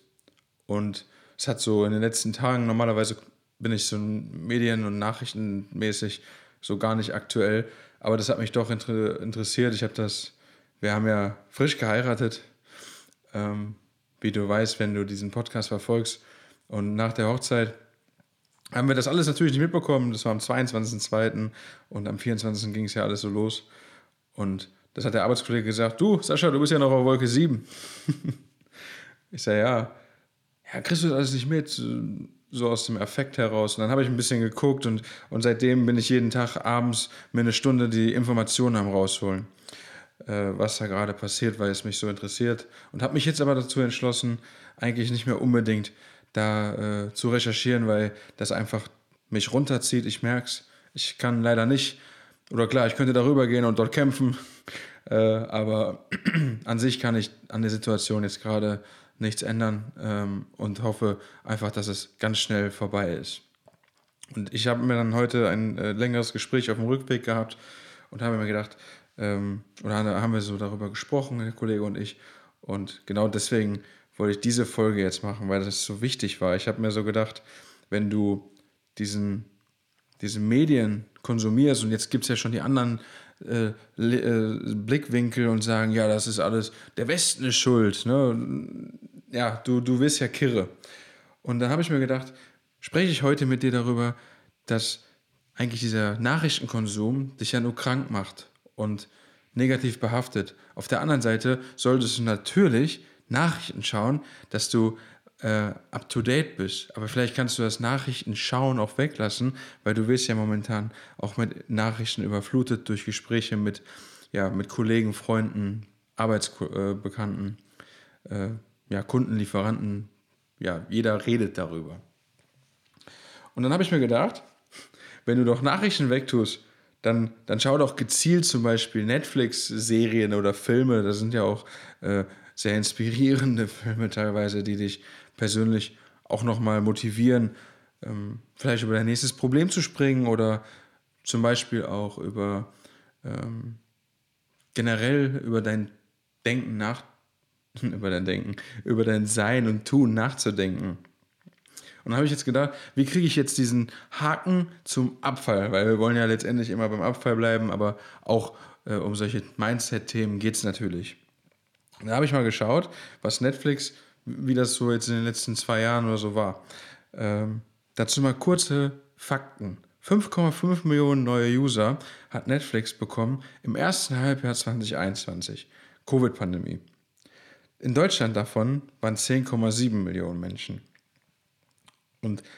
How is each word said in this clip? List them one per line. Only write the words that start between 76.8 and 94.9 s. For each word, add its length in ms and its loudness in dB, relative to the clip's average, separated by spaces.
so 120 -2
gedacht, 380 -2
wenn 200 0
du 420 0
diesen, 480 -4
diese 180 -4
Medien 680 2
konsumierst, 600 4
und 80 0
jetzt 180 -2
gibt's 180 0
ja 80 0
schon 160 -2
die 100 -2
anderen, 380 0
äh, 260 0
Le-, 260 2
äh, 540 0
Blickwinkel 720 0
und 140 2
sagen, 300 2
„Ja, 180 4
das 180 2
ist 120 -2
alles, 340 0
der 100 -2
Westen 380 0
ist 100 0
schuld“, 500 4
ne? 760 0
Ja, 320 -2
du, 160 2
du 200 2
wirst 200 4
ja 80 0
kirre. 400 0
Und 180 -2
dann 100 2
hab 100 2
ich 100 0
mir 100 2
gedacht, 340 -2
spreche 320 0
ich 100 -2
heute 240 4
mit 180 2
dir 80 4
darüber, 440 0
dass 400 -2